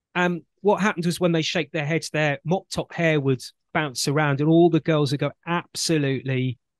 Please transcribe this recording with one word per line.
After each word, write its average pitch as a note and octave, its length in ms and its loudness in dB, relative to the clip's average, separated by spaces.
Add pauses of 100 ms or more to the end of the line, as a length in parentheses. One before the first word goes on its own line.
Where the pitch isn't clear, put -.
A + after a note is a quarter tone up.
(140)
And F3+ 280 0 (180)
what F#3+ 220 2
happened F#3 240 -2
was F3 120 -2
when F3+ 140 2
they E3 100 0
shake D#3 300 -4
their D3+ 140 -4
heads, D#3 240 -4
their D3+ 340 -2
mop F#3 240 -2
top - 240 -8
hair E3 260 2
would C3+ 240 0 (300)
bounce C#3+ 340 -4
around C#3+ 340 2
and D3+ 100 2
all E3+ 200 8
the E3 100 2
girls D3+ 300 0
would C#3+ 100 -2
go C#3+ 120 -2 (140)
absolutely C3+ 1120 -2 (220)